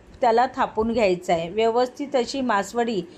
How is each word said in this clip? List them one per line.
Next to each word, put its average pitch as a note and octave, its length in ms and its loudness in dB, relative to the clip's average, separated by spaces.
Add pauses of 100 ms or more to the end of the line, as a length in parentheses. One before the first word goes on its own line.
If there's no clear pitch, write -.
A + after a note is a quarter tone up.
(220)
त्याला A#3+ 240 4 (100)
थापून A3+ 360 -2
घ्यायचं F#3+ 420 2
आहे. E3 160 -2
व्यवस्थित A#3 640 -2
अशी B3+ 260 -2
मासवडी A3+ 600 -2 (160)